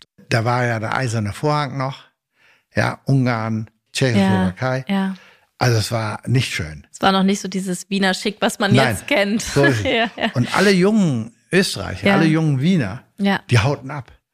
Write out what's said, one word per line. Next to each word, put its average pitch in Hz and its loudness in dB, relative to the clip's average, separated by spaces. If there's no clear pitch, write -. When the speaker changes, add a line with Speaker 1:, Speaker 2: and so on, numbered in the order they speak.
Speaker 1:
Da 117 0
war 123 0
ja 117 0
der 110 -4
eiserne 113 -2
Vorhang 147 -2
noch, 135 -8
ja, 117 -2
Ungarn, 113 0
Tschechoslowakei. 180 0
Speaker 2:
Ja, 202 0
ja. 190 -2
Speaker 1:
Also 120 4
es 104 -2
war 110 -4
nicht 117 0
schön. 78 -10
Speaker 2:
Es - -16
war 196 4
noch 190 2
nicht 196 0
so 202 -10
dieses 185 -6
Wiener 196 0
Schick, 202 -6
was - -2
man 202 2
Speaker 1:
Nein, 127 4
Speaker 2:
jetzt - -10
kennt. 202 0
Speaker 1:
so - 0
ist 131 2
es. 101 -4
Speaker 2:
<laughs> - -
Ja, 226 0
ja. - -4
Speaker 1:
Und 123 0
alle 190 4
jungen 180 2
Österreicher, 98 -2
Speaker 2:
Ja. 202 4
Speaker 1:
alle 165 4
jungen 156 2
Wiener, 135 0
Speaker 2:
Ja. 196 0
Speaker 1:
die 120 4
hauten 135 -2
ab. 143 -12